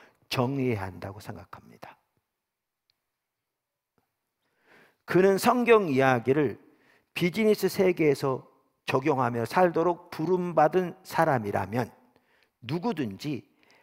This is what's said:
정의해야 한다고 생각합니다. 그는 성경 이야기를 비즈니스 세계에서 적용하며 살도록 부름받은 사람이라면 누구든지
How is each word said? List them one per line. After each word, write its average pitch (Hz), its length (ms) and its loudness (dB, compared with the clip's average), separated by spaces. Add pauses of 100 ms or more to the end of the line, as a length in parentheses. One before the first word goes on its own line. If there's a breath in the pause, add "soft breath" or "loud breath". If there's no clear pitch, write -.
(300 soft breath)
정의해야 127 520 -2
한다고 98 380 -12
생각합니다. - 800 -20 (3000 soft breath)
그는 190 320 4
성경 233 520 4
이야기를 131 720 2 (540 soft breath)
비즈니스 190 540 0
세계에서 156 800 0 (380)
적용하며 127 600 0
살도록 170 640 0
부름받은 175 920 0
사람이라면 107 880 -2 (720)
누구든지 143 880 -6 (340 soft breath)